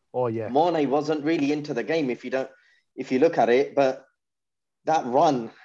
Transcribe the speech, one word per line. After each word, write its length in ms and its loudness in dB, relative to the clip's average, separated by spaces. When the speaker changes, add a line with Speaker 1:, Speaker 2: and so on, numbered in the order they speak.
Speaker 1:
Oh, 140 -2
yeah. 220 -6
Speaker 2:
Mane 400 0
wasn't 340 -2
really 280 0
into 220 -6
the 100 -4
game 260 -2
if 140 -6
you 80 -10
don't, 180 -4
if 160 -10
you 80 2
look 180 4
at 120 4
it, 260 2
but 300 0
that 200 0
run, 440 2